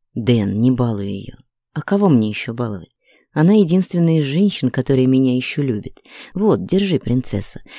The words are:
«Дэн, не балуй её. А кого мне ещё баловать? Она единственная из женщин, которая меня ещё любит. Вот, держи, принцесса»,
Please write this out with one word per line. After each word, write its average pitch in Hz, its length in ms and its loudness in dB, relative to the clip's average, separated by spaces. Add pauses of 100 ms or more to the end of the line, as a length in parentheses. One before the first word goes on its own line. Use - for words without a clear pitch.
(140)
«Дэн, 107 460 0
не 127 120 4
балуй 117 360 -2
её. 98 280 -10 (380)
А 156 80 -8
кого 202 280 2
мне 110 200 4
ещё - 240 -8
баловать? 110 360 -8 (420)
Она 165 220 4
единственная 170 680 2
из 147 60 0
женщин, 151 460 0
которая 131 340 0
меня 131 300 2
ещё 127 260 -4
любит. 117 380 -6 (340)
Вот, 185 320 2
держи, 190 340 0
принцесса», - 600 -4 (180)